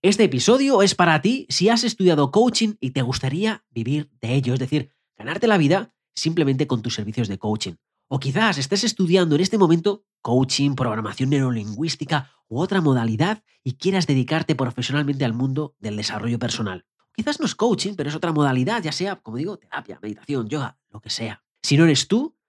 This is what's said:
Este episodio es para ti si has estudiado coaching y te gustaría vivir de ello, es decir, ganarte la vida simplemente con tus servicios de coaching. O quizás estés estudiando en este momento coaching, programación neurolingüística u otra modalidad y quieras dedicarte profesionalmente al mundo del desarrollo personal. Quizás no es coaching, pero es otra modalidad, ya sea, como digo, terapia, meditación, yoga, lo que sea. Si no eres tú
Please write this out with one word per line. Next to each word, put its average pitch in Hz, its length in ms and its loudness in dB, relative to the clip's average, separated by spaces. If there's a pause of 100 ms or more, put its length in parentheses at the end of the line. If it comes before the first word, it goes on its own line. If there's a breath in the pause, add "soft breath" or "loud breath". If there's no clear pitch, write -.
Este 202 220 4
episodio 214 580 4
es 196 100 4
para 165 300 4
ti 254 260 0
si 180 200 2
has 233 140 2
estudiado 175 460 2
coaching 226 500 2
y 127 120 -4
te 135 100 -4
gustaría 139 720 -4
vivir 139 400 -4 (100)
de 117 140 -2
ello, 131 180 0
es 131 60 -2
decir, 135 320 -2 (260)
ganarte - 300 -2
la 214 100 6
vida 170 340 4 (220)
simplemente 151 540 0
con 117 160 -2
tus 120 100 -4
servicios 107 340 -4
de 95 120 -8
coaching. 107 340 -4 (360)
O 135 100 -2
quizás 143 400 0
estés 196 240 -2
estudiando 180 500 2
en 147 80 4
este 190 160 0
momento 180 460 2 (180)
coaching, 131 540 0
programación 120 560 -2
neurolingüística 131 1000 -2 (160 soft breath)
u 117 120 -6
otra 190 220 0
modalidad 131 600 0 (200)
y 127 100 -4
quieras 185 340 0
dedicarte 147 480 0
profesionalmente 135 680 -2
al 113 80 -2
mundo 135 440 -4
del 107 180 -8
desarrollo 110 440 -4
personal. 110 480 -6 (260)
Quizás 294 260 -4
no 302 60 -2
es - 80 -2
coaching, 208 420 -2
pero 147 140 -4
es 151 60 -6
otra 165 180 -4
modalidad, 147 480 2
ya 160 100 -6
sea, 190 260 -6
como 113 200 -12
digo, 180 220 -8
terapia, - 420 -14
meditación, 110 480 -6
yoga, 139 300 -6 (100)
lo 107 120 -18
que - 100 -14
sea. 110 320 -8 (180)
Si - 160 2
no 165 60 8
eres 151 240 4
tú 262 280 -2 (140)